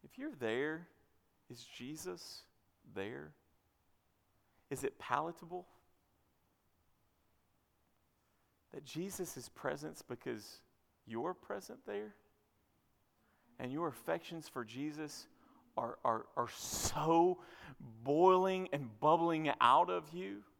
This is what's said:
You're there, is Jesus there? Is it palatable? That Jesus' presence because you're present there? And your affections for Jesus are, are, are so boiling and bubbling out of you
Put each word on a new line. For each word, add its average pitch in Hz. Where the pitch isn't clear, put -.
You're 277
there, 143
is 123
Jesus 156
there? 131
Is 135
it -
palatable? 170
That 139
Jesus' 170
presence 147
because -
you're 123
present -
there? 208
And 127
your 160
affections 165
for 123
Jesus 147
are, 120
are, 113
are 120
so 165
boiling 185
and 143
bubbling 160
out 143
of 175
you 190